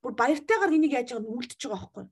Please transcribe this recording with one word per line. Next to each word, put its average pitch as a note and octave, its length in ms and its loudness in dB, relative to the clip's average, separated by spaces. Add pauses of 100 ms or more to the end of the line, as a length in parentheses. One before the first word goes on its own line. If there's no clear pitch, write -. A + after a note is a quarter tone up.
бүр A#3 160 -6
баяртайгаар D#4+ 560 2
энийг D#4 240 4
яаж B3 160 -4
байгааг A3 160 -6
нь A#3 80 -6
үлдэж - 240 -10
байгаа G3+ 240 -6
байхгүй. F#3+ 260 -14